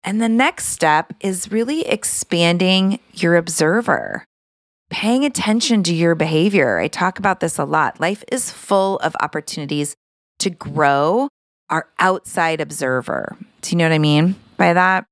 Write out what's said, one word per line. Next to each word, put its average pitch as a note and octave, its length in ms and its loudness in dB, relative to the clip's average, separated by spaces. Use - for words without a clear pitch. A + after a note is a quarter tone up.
And G3+ 160 -2
the A3+ 100 0
next C4 400 0
step D#3 500 0
is F#3+ 320 -6
really A#3+ 360 -2
expanding F#3 1120 0
your E3+ 220 2
observer, E3 880 0
paying B3 340 0
attention A3 600 0
to E3+ 100 0
your E3 220 4
behavior. D#3+ 640 2
I G#2+ 80 -2
talk - 320 -4
about G3 220 0
this E3 180 -4
a D3+ 40 -2
lot. D3+ 360 -2
Life F3+ 320 -2
is B3 180 -4
full G3 520 0
of D#3 180 -2
opportunities D3 760 -6
to G3 100 -2
grow D#3 800 0
our D#3+ 180 -4
outside E3+ 600 0
observer. B2 760 -4
Do - 100 -8
you E3+ 60 0
know E3 80 2
what D#3+ 100 2
I D#3 40 2
mean D3+ 360 4
by - 180 2
that? F#3 380 2